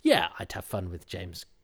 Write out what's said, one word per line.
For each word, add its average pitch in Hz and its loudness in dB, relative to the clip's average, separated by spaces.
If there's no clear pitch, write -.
yeah, 196 6
I'd - -8
have 95 -8
fun 92 -4
with 87 -12
James 90 -10